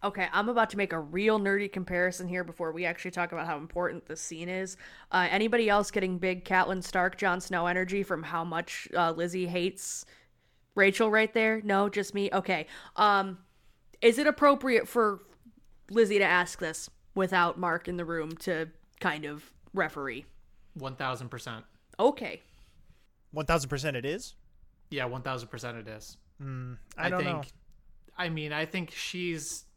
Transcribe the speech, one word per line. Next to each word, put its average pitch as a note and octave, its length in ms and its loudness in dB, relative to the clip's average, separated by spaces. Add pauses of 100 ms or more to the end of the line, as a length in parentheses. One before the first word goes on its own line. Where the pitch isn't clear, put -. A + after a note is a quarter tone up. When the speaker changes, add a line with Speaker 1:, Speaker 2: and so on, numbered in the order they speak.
Speaker 1:
Okay, G3+ 280 -2
I'm G3+ 160 0
about A#3 220 2
to G3 80 -8
make G3+ 160 -2
a E3 60 -2
real G3 400 2
nerdy G3 320 0
comparison F3+ 560 -2
here F3+ 160 -4
before E3 280 -6
we E3+ 140 -6
actually E3+ 240 -6
talk F3 220 -4
about E3 160 -6
how D#3+ 100 -4
important E3+ 480 -6
this D#3+ 160 -12
scene E3 260 -10
is. F#3 300 -6 (340)
Uh, F3+ 200 4
anybody A3 380 4
else G3+ 200 4
getting F#3 300 0
big F3+ 260 -2
Catelyn F#3 380 2
Stark, F#3 340 0
Jon F3+ 240 0
Snow F3 240 -2
energy F#3 380 0
from F3 180 -4
how E3 220 -4
much, E3+ 520 -6
uh, E3+ 140 4
Lizzie F3 380 -2
hates F3+ 580 -4 (680)
Rachel G3 340 6
right A3 240 4
there? A3 300 4
No, G3+ 260 4
just G3 240 -4
me? G3+ 180 0
Okay. F3+ 360 0 (280)
Um, G3 440 4 (600)
is A#3 200 6
it D4 80 4
appropriate C#4 600 4
for G#3+ 360 0 (680)
Lizzie G#3 300 6
to G3 40 6
ask F3+ 360 4
this D#3+ 280 -6 (280)
without F3+ 420 2
Mark E3+ 300 -2
in F3+ 100 -4
the F3 80 -4
room D#3+ 280 -6
to E3 340 -4 (320)
kind D3+ 260 -2
of D3 260 -12 (220)
referee? C#3+ 500 -4 (520)
Speaker 2:
One C3 200 -10
thousand B2+ 340 -6
percent. A2+ 360 -12 (340)
Speaker 1:
Okay. A#3 440 0 (880)
Speaker 3:
One D3+ 160 -4
thousand D3 220 2
percent C#3 280 -4
it A#2+ 80 -6
is? E3 300 -6 (560)
Speaker 2:
Yeah, C3+ 140 -2
one B2 180 -6
thousand B2 240 -4
percent A#2 320 -10
it G#2 80 -14
is. G#2+ 300 -16 (220)
Speaker 3:
Mm, B2+ 380 -10 (180)
I E3 120 -2
Speaker 2:
I - 20 2
Speaker 3:
don't F3+ 140 0
Speaker 2:
think, C#3+ 140 0
Speaker 3:
know. D3 60 -6 (720)
Speaker 2:
I F3 140 -4
mean, D3+ 240 -4
I D#3 140 -2
think E3+ 240 -6
she's E3+ 720 -6 (120)